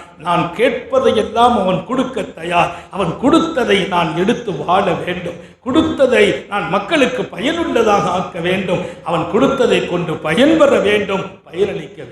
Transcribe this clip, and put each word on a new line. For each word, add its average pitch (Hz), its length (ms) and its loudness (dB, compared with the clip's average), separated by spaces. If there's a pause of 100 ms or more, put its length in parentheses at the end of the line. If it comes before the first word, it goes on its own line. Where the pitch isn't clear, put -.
(180)
நான் - 380 0
கேட்பதையெல்லாம் 233 1040 2
அவன் 185 260 0
கொடுக்க 240 360 -2
தயார். 170 540 -2 (160)
அவன் 175 300 -4
கொடுத்ததை 240 580 2
நான் 170 380 -2
எடுத்து 180 480 -2
வாழ 185 280 2
வேண்டும், 175 400 -6 (280)
கொடுத்ததை 240 880 2
நான் 190 200 -4
மக்களுக்கு 208 540 0
பயனுள்ளதாக 226 840 0
ஆக்க 180 300 -4
வேண்டும், 180 400 -2 (240)
அவன் 160 280 -4
கொடுத்ததை 208 560 2
கொண்டு 170 260 -4
பயன்பெற 254 680 4
வேண்டும், 196 460 0 (180)
பயனளிக்க 160 680 -6